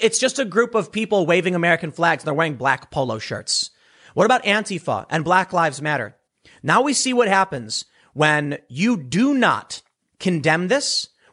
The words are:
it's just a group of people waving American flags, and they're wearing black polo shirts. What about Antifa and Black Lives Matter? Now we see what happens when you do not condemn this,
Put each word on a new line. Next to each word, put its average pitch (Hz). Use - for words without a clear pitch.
it's 220
just 262
a 269
group 226
of 208
people 208
waving 175
American 170
flags, 165
and -
they're 151
wearing 151
black 131
polo 123
shirts. -
What 165
about 247
Antifa 202
and 156
Black 180
Lives 156
Matter? 139
Now 175
we 277
see -
what 240
happens 185
when 147
you 202
do 180
not 180
condemn 170
this, -